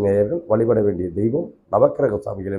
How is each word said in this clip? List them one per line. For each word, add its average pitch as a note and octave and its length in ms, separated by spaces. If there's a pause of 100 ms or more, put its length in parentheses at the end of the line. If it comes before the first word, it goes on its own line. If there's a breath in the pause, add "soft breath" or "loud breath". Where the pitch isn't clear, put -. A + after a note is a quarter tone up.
நேயர்கள் G#2 460
வழிபட A2+ 360
வேண்டிய F#2 220 (120)
தெய்வம் C3+ 280 (260)
நவக்கிரக B2 520
சாமிகளை G2 320